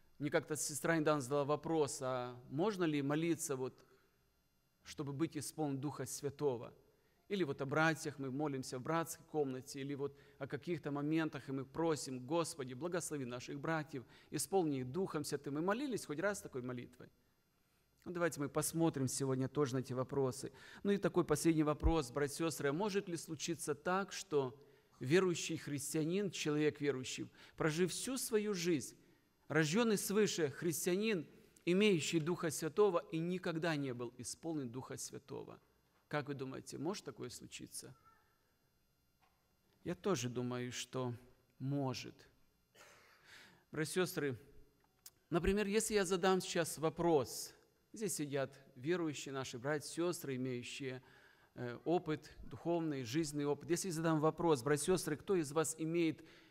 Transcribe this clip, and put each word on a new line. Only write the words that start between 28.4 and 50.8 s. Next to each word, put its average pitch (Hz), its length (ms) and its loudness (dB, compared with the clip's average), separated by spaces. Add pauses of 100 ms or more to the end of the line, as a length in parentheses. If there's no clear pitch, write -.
жизнь, 170 460 0 (500)
рождённый 170 480 4
свыше 185 540 2
христианин, 180 760 0 (380)
имеющий 175 560 6
Духа 165 300 -2
Святого 170 600 4
и 165 80 -2
никогда 170 580 0
не 135 180 -2
был 120 240 -6
исполнен 147 500 -6
Духа 127 300 -8
Святого? 110 600 -10 (480)
Как 147 220 -2
вы 143 60 -4
думаете, 131 440 -8
может 165 240 -4
такое 123 260 -10
случиться? - 680 -14 (1900)
Я 180 140 -6
тоже 147 320 0
думаю, 123 420 -2
что 127 420 -4 (460)
может. 135 560 -2 (1600)
Братья 156 300 0
и 175 40 4
сестры, 143 320 -2 (920)
например, 190 360 2
если 214 280 2
я 202 100 4
задам 185 360 4
сейчас 175 380 -2
вопрос, 160 720 2 (400)
здесь 208 220 -4
сидят 139 400 -2 (220)
верующие, 147 560 -2
наши 131 260 -6
братья 143 300 -2
и - 40 -10
сестры, 165 440 0
имеющие, 127 640 -4 (520)